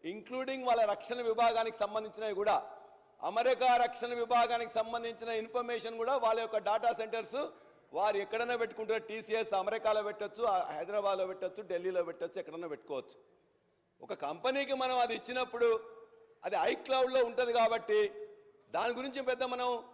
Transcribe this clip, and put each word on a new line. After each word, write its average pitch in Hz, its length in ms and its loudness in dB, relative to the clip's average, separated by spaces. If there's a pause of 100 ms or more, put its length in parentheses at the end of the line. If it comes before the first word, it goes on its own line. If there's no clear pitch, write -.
(120)
ఇంక్లూడింగ్ 254 580 -6
వాళ్ళ 226 120 4 (120)
రక్షణ 240 280 -4
విభాగానికి 226 640 6
సంబంధించినవి 214 580 -2
కూడా. 208 140 6 (760)
అమెరికా 247 400 4 (160)
రక్షణ 240 280 -4 (100)
విభాగానికి 233 560 2
సంబంధించిన 233 500 -4
ఇన్ఫర్మేషన్ 226 720 -4
కూడా 262 160 2
వాళ్ళ 226 220 2
యొక్క 220 180 -2
డేటా 220 360 2
సెంటర్స్ 220 420 -6 (580)
వారు 202 240 2
ఎక్కడైనా 226 380 -2
పెట్టుకుంటారు. 220 540 -2
టీసీఎస్ 220 440 -4
అమెరికాలో 214 500 0
పెట్టొచ్చు, 208 400 -6
ఆ, 190 340 0
హైదరాబాద్లో 196 540 -2
పెట్టొచ్చు, 185 300 -8 (100)
ఢిల్లీలో 180 320 -2
పెట్టొచ్చు, 170 360 -6
ఎక్కడైనా 165 280 -10
పెట్టుకోవచ్చు. 139 480 -8 (840)
ఒక - 120 -10
కంపెనీకి 254 600 -2
మనం 262 260 0
అది 226 160 0
ఇచ్చినప్పుడు 240 520 -2 (800)
అది - 100 -4 (160)
iCloud-లో 262 540 2
ఉంటది 240 280 0
కాబట్టి 226 460 2 (760)
దాని 226 240 0
గురించి 269 300 -6
పెద్ద 254 140 0
మనం 247 260 -2 (240)